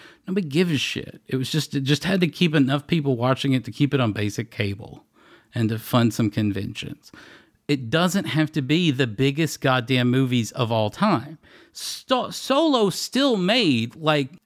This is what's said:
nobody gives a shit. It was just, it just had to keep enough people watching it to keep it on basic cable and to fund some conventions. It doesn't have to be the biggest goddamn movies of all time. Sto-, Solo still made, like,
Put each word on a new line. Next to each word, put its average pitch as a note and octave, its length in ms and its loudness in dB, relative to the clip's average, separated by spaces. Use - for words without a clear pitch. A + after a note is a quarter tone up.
nobody F#3 220 -2
gives E3+ 240 0
a C3+ 60 2
shit. - 480 -8
It - 100 -4
was B2+ 140 -4
just, D3+ 240 -2
it C#3+ 80 -2
just C#3+ 220 0
had F#3 160 0
to F3 80 2
keep D#3 260 0
enough C#3 320 2
people C#3+ 320 0
watching C3 340 0
it B2 140 2
to A2 40 -8
keep C#3 220 0
it C3+ 80 2
on A2+ 120 2
basic G#2+ 380 -4
cable - 540 -6
and A2+ 140 2
to A2 100 -2
fund A#2 360 2
some A2+ 160 2
conventions. G#2 800 -4
It C3 220 -2
doesn't E3+ 340 2
have D3+ 280 0
to D3+ 100 -2
be D#3 280 2
the B2+ 160 2
biggest C#3 540 -2
goddamn B2+ 500 2
movies B2 420 2
of A#2 200 -2
all A2 160 2
time. D3+ 480 -2
Sto-, - 580 -4
Solo C4 580 2
still B3+ 480 0
made, F3 600 0
like, D3+ 340 0